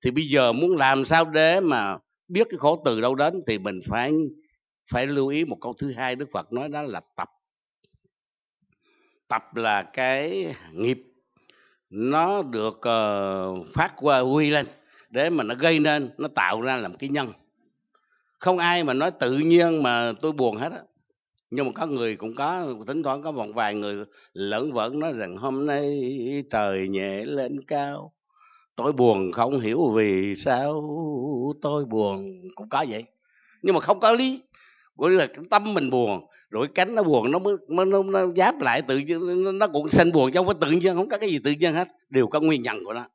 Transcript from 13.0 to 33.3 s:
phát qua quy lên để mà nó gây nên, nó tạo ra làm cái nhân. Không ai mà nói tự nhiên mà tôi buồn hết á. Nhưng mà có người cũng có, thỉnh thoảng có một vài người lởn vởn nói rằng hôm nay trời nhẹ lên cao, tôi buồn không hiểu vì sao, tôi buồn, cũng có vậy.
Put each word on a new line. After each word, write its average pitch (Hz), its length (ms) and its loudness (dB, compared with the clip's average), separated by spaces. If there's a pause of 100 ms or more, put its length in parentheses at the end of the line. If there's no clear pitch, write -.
phát 156 240 0
qua 139 220 4
quy 143 300 2
lên 147 160 0 (440)
để 139 200 0
mà 156 140 0
nó 113 120 -4
gây 156 240 2
nên, 147 380 2
nó 147 100 -6
tạo 104 340 0
ra 131 160 -2
làm 98 200 -6
cái 139 120 -8
nhân. 139 220 -4 (1080)
Không 180 180 2
ai 175 260 2
mà 135 100 0
nói 151 180 2
tự 131 260 0
nhiên 165 460 6
mà 120 380 0
tôi 156 100 0
buồn 123 260 0
hết 135 140 -6
á. - 80 -14 (720)
Nhưng 135 140 -2
mà 123 100 -4
có 165 100 -4
người 120 300 -2
cũng 110 200 -10
có, 151 400 -4 (120)
thỉnh 151 160 -4
thoảng 139 180 -2
có 156 100 -8
một 120 220 -6
vài 107 200 0
người 104 320 -6 (280)
lởn 107 380 -4
vởn 120 280 -2
nói 160 140 -4
rằng 95 240 -8
hôm 135 280 -4
nay 143 360 -2 (500)
trời 98 360 -2
nhẹ 98 380 -4
lên 139 420 -6
cao, 147 440 -6 (640)
tôi 135 180 -2
buồn 107 380 4
không 120 280 0
hiểu 120 360 0
vì 101 400 2
sao, 143 480 -2 (800)
tôi 147 240 -2
buồn, 98 560 -2 (140)
cũng 107 140 -16
có 143 200 0
vậy. 110 140 -8 (580)